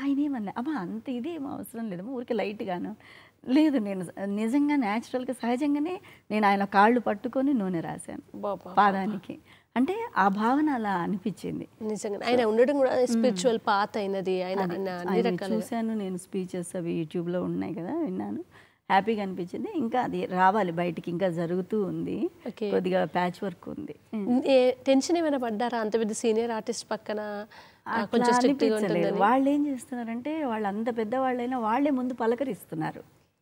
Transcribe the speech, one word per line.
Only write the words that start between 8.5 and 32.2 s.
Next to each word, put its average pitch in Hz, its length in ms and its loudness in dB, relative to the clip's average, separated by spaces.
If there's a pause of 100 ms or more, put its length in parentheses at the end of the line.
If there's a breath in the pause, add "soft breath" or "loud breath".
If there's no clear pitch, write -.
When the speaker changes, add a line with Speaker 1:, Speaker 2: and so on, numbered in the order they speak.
Speaker 1:
పాదానికి. 196 680 2 (380 soft breath)
అంటే 392 400 0
ఆ 196 120 4
భావన 247 420 2
అలా 220 200 -2
అనిపించింది. 175 800 -4 (140)
Speaker 2:
నిజంగా. 214 440 -4
ఆయన 247 180 4
ఉండడం 240 320 4
కూడా 262 140 4
Speaker 1:
మ్మ్. 247 160 4
Speaker 2:
స్పిరిచువల్ 226 600 2
పాత్ 208 300 2
అయినది. 190 460 0
ఆయన, 185 180 -2
Speaker 1:
అది. 180 120 0
Speaker 2:
ఆయన 190 160 -4
అన్ని 180 400 0
Speaker 1:
ఆయన 180 60 2
Speaker 2:
రకాలుగా. 196 220 -2
Speaker 1:
చూశాను 220 380 -4
నేను, 190 220 -4
స్పీచెస్ 185 600 -6
అవి 170 260 -2
YouTube-లో 175 400 -4
ఉన్నాయి 180 320 -4
కదా, 180 200 -6
విన్నాను. 202 500 -4 (460 soft breath)
హ్యాపీగా 202 320 2
అనిపించింది. 190 520 -6
ఇంకా 247 260 0
అది 180 260 -4
రావాలి 185 460 4
బయటికి, 175 380 -2
ఇంకా 175 180 0
జరుగుతూ 180 560 -2
ఉంది. 175 460 -4 (180)
Speaker 2:
ఓకే. 208 220 -6
Speaker 1:
కొద్దిగా 185 340 2
ప్యాచ్ 180 400 -2
వర్క్ 180 240 -8
ఉంది. - 260 -10 (560)
Speaker 2:
ఏ 254 200 6
టెన్షన్ 269 460 2
ఏమైనా 302 220 2
పడ్డారా? 240 400 -2
అంత 220 220 0
పెద్ద 220 120 0
సీనియర్ 226 380 0
ఆర్టిస్ట్ 220 400 -6
పక్కన, 214 300 -6
ఆ, 208 240 -8 (420 loud breath)
Speaker 1:
అట్లా 220 180 -2
Speaker 2:
కొంచెం 240 300 4
స్ట్రిక్ట్‌గా 247 420 4
Speaker 1:
అనిపించలేదు. 202 300 2
Speaker 2:
ఉంటుందని. 185 160 2
Speaker 1:
వాళ్ళు 262 280 4
ఏం 294 160 2
చేస్తున్నారంటే, 247 800 -6
వాళ్ళు 220 240 -2
అంత 226 300 -2
పెద్దవాళ్ళైనా 247 600 -2
వాళ్ళే 240 320 2
ముందు 254 240 0
పలకరిస్తున్నారు. 220 1120 -4 (180)